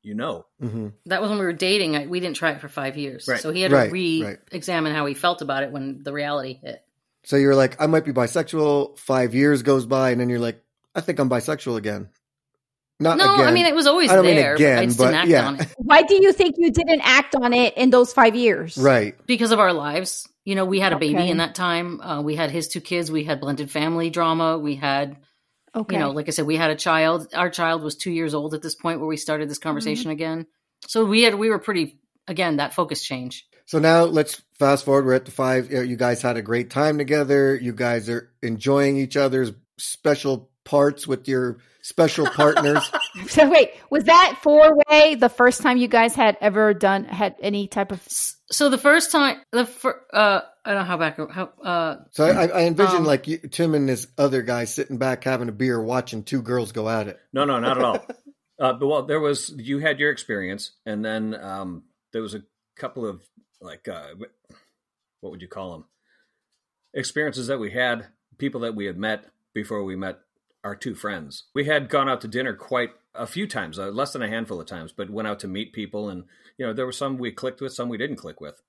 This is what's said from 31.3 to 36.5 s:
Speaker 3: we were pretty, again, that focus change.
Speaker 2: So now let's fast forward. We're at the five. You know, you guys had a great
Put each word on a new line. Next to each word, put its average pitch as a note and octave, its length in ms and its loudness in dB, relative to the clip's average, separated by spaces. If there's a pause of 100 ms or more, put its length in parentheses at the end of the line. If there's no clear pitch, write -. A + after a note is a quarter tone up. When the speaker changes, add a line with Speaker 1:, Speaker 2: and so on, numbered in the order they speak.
Speaker 3:
we A3 140 0
were G3+ 80 0
pretty, F3 420 -4 (280)
again, E3+ 280 -2
that C#3+ 180 -4
focus D3+ 280 -4
change. B2+ 440 -12 (180)
Speaker 2:
So D#3+ 140 -2
now E3 260 6
let's D#3+ 380 0 (160)
fast C#3 260 2
forward. C#3 220 4
We're B2+ 80 4
at B2+ 120 0
the - 40 -18
five. C3 400 -2
You C#3 60 -4
know, B2+ 60 -2
you B2 140 -6
guys A#2+ 240 0
had B2 160 -2
a A2 60 -6
great A#2+ 280 -4